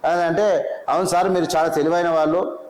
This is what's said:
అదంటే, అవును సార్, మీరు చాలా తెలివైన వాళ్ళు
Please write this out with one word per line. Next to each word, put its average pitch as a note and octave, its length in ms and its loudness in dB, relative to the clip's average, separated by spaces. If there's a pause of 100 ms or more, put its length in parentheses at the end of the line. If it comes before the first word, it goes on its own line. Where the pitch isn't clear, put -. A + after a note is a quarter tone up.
అదంటే, E3+ 640 0 (180)
అవును E3+ 200 0
సార్, F3+ 200 2
మీరు F3+ 180 0 (100)
చాలా D#3+ 120 2
తెలివైన E3 400 0
వాళ్ళు D#3+ 500 0 (120)